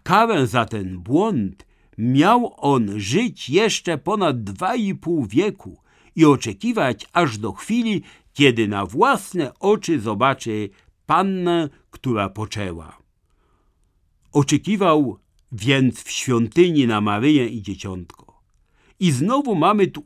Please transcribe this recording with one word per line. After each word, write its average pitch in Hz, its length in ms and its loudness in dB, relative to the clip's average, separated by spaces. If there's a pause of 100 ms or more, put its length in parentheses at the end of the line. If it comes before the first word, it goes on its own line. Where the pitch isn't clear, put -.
karę 190 440 2
za 120 180 0
ten 95 340 -8
błąd 123 640 -2 (320)
miał 156 600 2
on 117 420 0
żyć 139 500 -4
jeszcze 180 480 0
ponad 160 460 -2
dwa 131 320 -6
i 202 200 -2
pół 156 300 -4
wieku 151 560 -4 (340)
i 160 100 4
oczekiwać 139 880 0
aż 143 240 0
do 104 160 -6
chwili, 226 480 -2 (320)
kiedy 120 340 4
na 101 180 -2
własne 180 760 0
oczy 196 400 0
zobaczy 107 680 -2 (360)
pannę, 175 640 0 (220)
która 107 380 -2
poczęła. 92 680 -10 (1300)
Oczekiwał 156 880 2 (320)
więc 127 520 0
w - 80 -14
świątyni 135 760 2
na 107 140 0
Maryję 117 460 2
i 113 140 -10
Dzieciątko. 95 800 -12 (580)
I 180 120 2
znowu 220 440 0
mamy 190 320 4
tu 147 180 -10